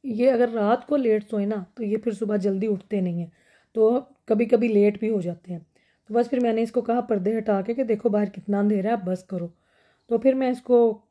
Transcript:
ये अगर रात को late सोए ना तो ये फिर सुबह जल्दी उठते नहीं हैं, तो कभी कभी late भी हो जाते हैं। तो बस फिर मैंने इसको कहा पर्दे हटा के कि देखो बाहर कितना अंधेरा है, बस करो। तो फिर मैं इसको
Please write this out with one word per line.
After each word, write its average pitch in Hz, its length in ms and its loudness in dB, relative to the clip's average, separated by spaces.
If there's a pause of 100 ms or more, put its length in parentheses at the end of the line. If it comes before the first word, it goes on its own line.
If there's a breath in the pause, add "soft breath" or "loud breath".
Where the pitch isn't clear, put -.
ये 240 260 0
अगर 240 200 2
रात 226 360 0
को 294 100 0
late 220 280 2
सोए 208 220 -4
ना 208 200 -4 (120)
तो 240 60 -8
ये 208 140 -2
फिर 214 160 -4
सुबह 208 240 -4
जल्दी 196 300 -2
उठते 202 340 -4
नहीं 175 180 -4
हैं, 170 120 -8 (440 soft breath)
तो 226 240 2 (300)
कभी 220 160 2
कभी 233 220 2
late 208 320 2
भी 214 80 -4
हो 214 140 -2
जाते 175 320 -10
हैं। 165 120 -14 (440)
तो 208 40 -10
बस 240 140 2
फिर 247 120 -2
मैंने 226 220 0
इसको 226 200 -2
कहा 233 200 -2
पर्दे 214 340 -2
हटा 214 260 0
के 233 120 -6
कि 262 100 -2
देखो 220 260 0
बाहर 208 200 2
कितना 202 300 -4
अंधेरा 208 320 2
है, 214 140 -2
बस 185 240 -4
करो। 175 240 -8 (560)
तो 233 80 0
फिर 262 180 4
मैं 262 160 0
इसको 233 600 2